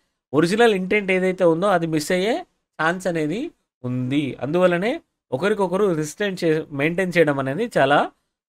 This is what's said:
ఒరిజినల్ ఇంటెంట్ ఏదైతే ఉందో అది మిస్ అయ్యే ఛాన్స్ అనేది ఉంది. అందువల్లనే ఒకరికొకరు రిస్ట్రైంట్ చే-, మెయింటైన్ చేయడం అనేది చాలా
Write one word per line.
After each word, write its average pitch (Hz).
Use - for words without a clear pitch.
ఒరిజినల్ 208
ఇంటెంట్ 190
ఏదైతే 185
ఉందో 180
అది 165
మిస్ 151
అయ్యే 202
ఛాన్స్ 175
అనేది 160
ఉంది. 127
అందువల్లనే 180
ఒకరికొకరు 190
రిస్ట్రైంట్ 180
చే-, 160
మెయింటైన్ 175
చేయడం 147
అనేది 139
చాలా 143